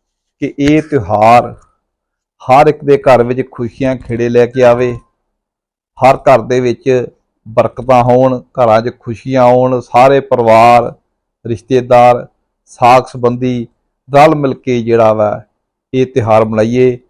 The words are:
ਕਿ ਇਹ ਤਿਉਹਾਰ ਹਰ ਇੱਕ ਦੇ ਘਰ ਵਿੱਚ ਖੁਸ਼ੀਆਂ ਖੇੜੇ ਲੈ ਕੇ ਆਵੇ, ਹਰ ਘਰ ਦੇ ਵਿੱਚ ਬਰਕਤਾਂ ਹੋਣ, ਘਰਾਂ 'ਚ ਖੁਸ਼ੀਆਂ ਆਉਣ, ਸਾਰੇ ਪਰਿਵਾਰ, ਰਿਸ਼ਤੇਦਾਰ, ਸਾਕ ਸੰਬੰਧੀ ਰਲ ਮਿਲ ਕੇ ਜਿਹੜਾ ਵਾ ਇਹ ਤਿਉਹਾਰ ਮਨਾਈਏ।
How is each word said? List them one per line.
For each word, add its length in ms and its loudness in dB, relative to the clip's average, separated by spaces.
ਕਿ 180 -8
ਇਹ 220 0
ਤਿਉਹਾਰ 720 0
ਹਰ 260 2
ਇੱਕ 160 -2
ਦੇ 140 2
ਘਰ 260 2
ਵਿੱਚ 180 -6
ਖੁਸ਼ੀਆਂ 440 -8
ਖੇੜੇ 340 -6
ਲੈ 160 0
ਕੇ 180 -4
ਆਵੇ, 300 0
ਹਰ 200 2
ਘਰ 240 2
ਦੇ 180 -4
ਵਿੱਚ 480 -4
ਬਰਕਤਾਂ 560 -2
ਹੋਣ, 360 0
ਘਰਾਂ 420 0
'ਚ 180 -6
ਖੁਸ਼ੀਆਂ 440 -4
ਆਉਣ, 380 2
ਸਾਰੇ 380 2
ਪਰਿਵਾਰ, 760 2
ਰਿਸ਼ਤੇਦਾਰ, 840 0
ਸਾਕ 420 0
ਸੰਬੰਧੀ 600 -6
ਰਲ 260 2
ਮਿਲ 180 -4
ਕੇ 280 -4
ਜਿਹੜਾ 320 0
ਵਾ 280 -4
ਇਹ 120 -2
ਤਿਉਹਾਰ 400 0
ਮਨਾਈਏ। 520 -2